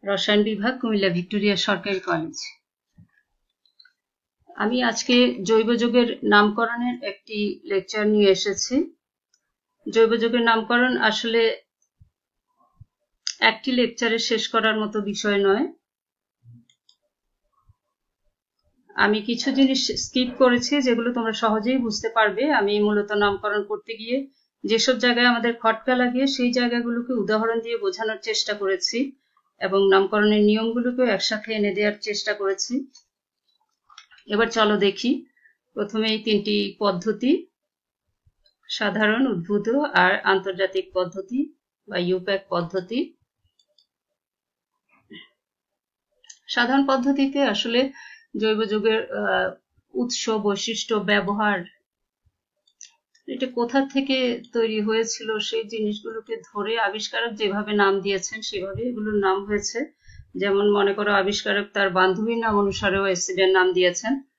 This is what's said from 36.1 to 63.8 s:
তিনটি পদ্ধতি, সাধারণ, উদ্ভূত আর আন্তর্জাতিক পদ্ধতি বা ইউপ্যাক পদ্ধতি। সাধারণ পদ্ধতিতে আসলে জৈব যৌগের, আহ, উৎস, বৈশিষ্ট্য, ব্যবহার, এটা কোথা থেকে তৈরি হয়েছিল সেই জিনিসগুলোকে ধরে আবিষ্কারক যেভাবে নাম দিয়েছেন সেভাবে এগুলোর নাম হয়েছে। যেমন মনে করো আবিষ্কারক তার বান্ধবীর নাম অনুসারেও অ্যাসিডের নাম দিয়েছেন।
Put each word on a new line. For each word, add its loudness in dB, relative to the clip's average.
তিনটি 0
পদ্ধতি, 0
সাধারণ, 0
উদ্ভূত -2
আর 2
আন্তর্জাতিক -2
পদ্ধতি -4
বা -4
ইউপ্যাক 0
পদ্ধতি। -4
সাধারণ 2
পদ্ধতিতে 2
আসলে 0
জৈব 0
যৌগের, 0
আহ, -2
উৎস, -2
বৈশিষ্ট্য, -2
ব্যবহার, 0
এটা -6
কোথা -2
থেকে -2
তৈরি 0
হয়েছিল -2
সেই -4
জিনিসগুলোকে -6
ধরে -4
আবিষ্কারক -2
যেভাবে -4
নাম 4
দিয়েছেন -4
সেভাবে -8
এগুলোর -4
নাম 2
হয়েছে। -4
যেমন 2
মনে 2
করো 0
আবিষ্কারক 0
তার 0
বান্ধবীর 2
নাম 2
অনুসারেও 0
অ্যাসিডের 0
নাম 4
দিয়েছেন। 0